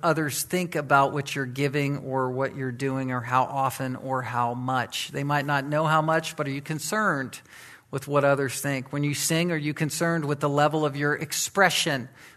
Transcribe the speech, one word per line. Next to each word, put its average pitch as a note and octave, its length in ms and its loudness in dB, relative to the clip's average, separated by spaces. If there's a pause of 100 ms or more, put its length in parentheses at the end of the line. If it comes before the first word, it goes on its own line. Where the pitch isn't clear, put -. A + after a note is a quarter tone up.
others D#3 420 0
think F3+ 320 -2
about C#3 360 4
what C#3+ 240 -4
you're C#3 100 -2
giving C#3 540 0
or C3 320 -2
what C3 240 -2
you're C3 160 -4
doing C3 400 -2
or B2 100 -2
how B2+ 220 2
often C3 520 -2
or C3 260 -4
how A#2+ 320 -2
much? B2+ 580 -2
They C#3 120 -6
might C#3+ 220 0
not C#3+ 200 0
know D3+ 200 0
how D#3 160 4
much, D#3+ 340 0
but D3 120 -4
are C3+ 40 -4
you C#3+ 100 -6
concerned D#3 800 -2 (480)
with C#3 180 -6
what C#3+ 160 4
others C#3 360 2
think? C3+ 320 -4
When D3 120 -2
you C#3+ 100 0
sing, E3 380 0
are E3 40 0
you D3 200 -2
concerned E3 500 0
with C#3+ 140 -2
the D3 100 2
level D3 340 4
of C#3 140 0
your D3 160 2
expression D#3 960 0 (280)